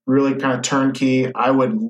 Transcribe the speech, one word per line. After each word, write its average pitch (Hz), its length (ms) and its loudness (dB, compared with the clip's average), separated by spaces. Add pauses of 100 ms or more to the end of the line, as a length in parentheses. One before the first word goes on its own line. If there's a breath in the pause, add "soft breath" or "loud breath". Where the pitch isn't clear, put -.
really 135 340 2
kinda 127 220 -2
turnkey. 131 720 0
I 120 160 0
would 127 260 2 (120)